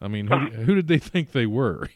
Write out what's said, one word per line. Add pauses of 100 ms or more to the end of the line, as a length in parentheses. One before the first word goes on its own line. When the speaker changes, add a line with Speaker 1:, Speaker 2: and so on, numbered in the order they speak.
Speaker 1:
I
mean,
who,
Speaker 2:
<laughs>
Speaker 1:
who
did
they
think
they
were?